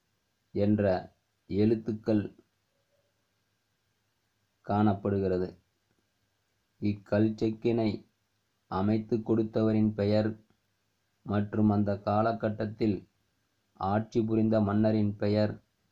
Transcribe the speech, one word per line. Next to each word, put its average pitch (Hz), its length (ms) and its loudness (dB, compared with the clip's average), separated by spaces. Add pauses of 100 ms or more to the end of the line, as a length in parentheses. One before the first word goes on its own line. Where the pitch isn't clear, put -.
(540)
என்ற 104 280 2 (680)
எழுத்துக்கள் 107 720 0 (2500)
காணப்படுகிறது. 101 840 0 (1300)
இக்கல் 104 540 0
செக்கினை 113 560 0 (800)
அமைத்து 110 460 0
கொடுத்தவரின் 110 760 0
பெயர் 107 360 2 (960)
மற்றும் 104 440 2
அந்த 101 300 0
காலகட்டத்தில் 107 1080 -2 (720)
ஆட்சி 110 440 -2
புரிந்த 110 360 2
மன்னரின் 104 560 0
பெயர் 104 360 0 (400)